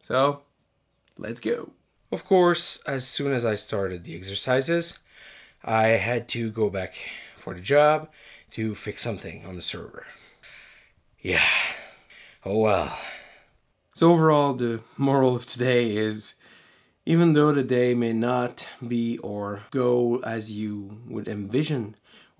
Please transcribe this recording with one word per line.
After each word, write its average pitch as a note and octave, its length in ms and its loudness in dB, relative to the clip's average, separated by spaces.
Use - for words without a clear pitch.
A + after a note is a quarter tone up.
So, C#3 400 0
let's - 240 -10
go. - 300 -4
Of - 160 -6
course, F3 600 4
as C3+ 220 -4
soon C#3+ 240 -2
as A#2+ 140 0
I A2 80 0
started F#2 500 -4
the E2 100 -14
exercises, C3 840 -2
I A2 200 2
had A2+ 460 2
to A#2 200 -4
go A2 180 0
back F#2 260 -8
for - 180 -12
the F2+ 80 -14
job D3+ 480 4
to A2 240 -4
fix - 260 -8
something F#2+ 460 -8
on F#2 100 -12
the E2+ 60 -10
server. - 420 -10
Yeah. F2 260 0
Oh G2+ 140 -2
well. G2 400 2
So E3+ 180 6
overall, D3+ 400 4
the A#2 280 -2
moral C3+ 360 4
of A#2 120 -6
today A#2+ 500 0
is, G#2+ 380 -4
even E3 260 6
though D3+ 200 6
the C#3 100 2
day B2 320 2
may A#2 180 0
not B2 540 -2
be A#2 320 -2
or G#2 520 -8
go B2 480 2
as A2+ 340 -8
you G#2 460 -8
would A2 200 -8
envision A2 680 -2